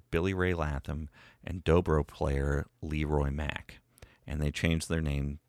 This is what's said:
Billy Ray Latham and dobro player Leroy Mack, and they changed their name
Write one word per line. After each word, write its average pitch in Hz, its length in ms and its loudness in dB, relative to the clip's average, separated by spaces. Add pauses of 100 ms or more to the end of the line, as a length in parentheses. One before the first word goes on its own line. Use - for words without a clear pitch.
(100)
Billy 92 240 0
Ray 92 180 2
Latham 76 560 -4 (360)
and 87 180 -6
dobro 80 420 4
player 71 640 0 (160)
Leroy 73 480 0
Mack, - 480 -6 (480)
and 73 160 -2
they 73 80 2
changed 82 380 0
their 82 120 0
name 71 380 -2 (100)